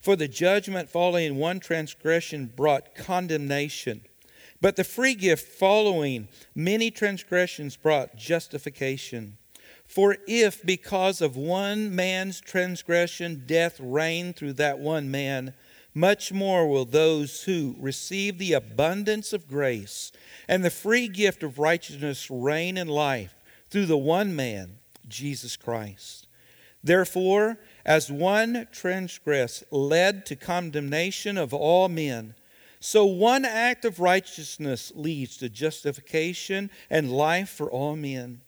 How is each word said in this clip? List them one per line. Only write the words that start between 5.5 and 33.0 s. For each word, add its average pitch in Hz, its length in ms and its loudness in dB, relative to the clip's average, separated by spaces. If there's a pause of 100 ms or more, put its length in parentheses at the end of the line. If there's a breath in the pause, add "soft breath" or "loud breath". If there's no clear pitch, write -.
many 208 340 0
transgressions 180 880 -2
brought 147 400 0
justification. 135 1200 -6 (480 loud breath)
For 196 400 4
if 220 400 2
because 185 560 0
of 139 140 0
one 196 580 -4
man's 185 460 -2
transgression 170 1040 -2
death 165 340 2
reigned 160 580 -2
through 143 160 -6
that 143 260 0
one 147 320 -2
man, 135 420 -4 (400 soft breath)
much 190 380 2
more 190 340 2
will 139 200 2
those 151 580 2
who 160 340 -2
receive 190 600 -6
the 180 160 0
abundance 170 800 -2
of 165 160 -6
grace 131 640 -4 (340 loud breath)
and 185 160 2
the 175 60 4
free 233 400 0
gift 190 340 0
of 139 160 -8
righteousness 147 720 -2
reign 151 460 -2
in 180 100 -4
life 139 480 -2 (340 soft breath)
through 196 180 0
the 160 100 4
one 175 360 2
man, 107 440 -6 (320)
Jesus 123 480 -10
Christ. 107 680 -10 (560 soft breath)
Therefore, 190 800 2 (260 loud breath)
as 151 240 4
one 214 640 0
transgress 175 880 -2 (100)
led 170 560 2
to 143 100 -8
condemnation 170 1000 -4
of 139 160 -2
all 170 360 4
men, 127 440 -4 (460 soft breath)
so 214 260 6